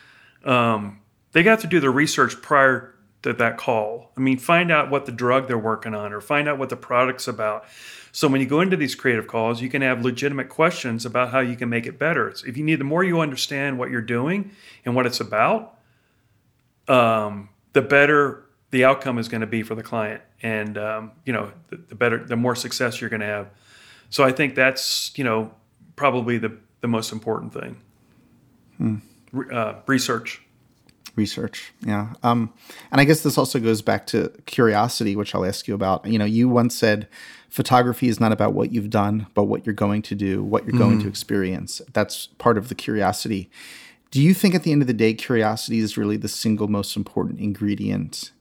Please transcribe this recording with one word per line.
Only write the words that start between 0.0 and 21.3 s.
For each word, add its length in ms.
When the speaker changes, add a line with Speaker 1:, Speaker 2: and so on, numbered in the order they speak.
Speaker 1:
um, 560
they 100
got 200
to 60
do 120
the 100
research 520
prior 520
to 100
that 260
call. 600
I 20
mean, 180
find 340
out 180
what 160
the 80
drug 340
they're 100
working 380
on 160
or 80
find 300
out 80
what 100
the 80
product's 540
about. 340
So 160
when 140
you 60
go 120
into 160
these 180
creative 340
calls, 340
you 80
can 140
have 200
legitimate 460
questions 560
about 240
how 100
you 160
can 140
make 160
it 120
better. 380
So 100
if 120
you 80
need, 160
the 20
more 220
you 160
understand 580
what 100
you're 120
doing 500
and 120
what 100
it's 160
about, 560
um, 580
the 100
better 600
the 120
outcome 340
is 120
gonna 180
be 160
for 100
the 100
client. 380
And, 360
um, 340
you 60